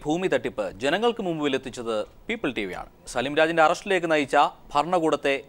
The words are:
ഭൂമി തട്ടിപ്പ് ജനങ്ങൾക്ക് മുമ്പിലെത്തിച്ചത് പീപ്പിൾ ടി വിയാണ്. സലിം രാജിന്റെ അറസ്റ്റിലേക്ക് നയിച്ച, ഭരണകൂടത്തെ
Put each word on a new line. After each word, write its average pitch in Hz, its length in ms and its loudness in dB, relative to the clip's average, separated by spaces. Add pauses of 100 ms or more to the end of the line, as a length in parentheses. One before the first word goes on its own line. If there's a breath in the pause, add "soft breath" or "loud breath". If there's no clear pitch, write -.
ഭൂമി 170 220 -2
തട്ടിപ്പ് 117 440 -2
ജനങ്ങൾക്ക് 185 520 0
മുമ്പിലെത്തിച്ചത് 135 800 -2 (240)
പീപ്പിൾ 208 240 -4
ടി 110 120 -4
വിയാണ്. 90 220 -8 (200)
സലിം 135 300 -4
രാജിന്റെ 160 260 4
അറസ്റ്റിലേക്ക് 175 480 2
നയിച്ച, 151 260 2 (380)
ഭരണകൂടത്തെ 147 760 0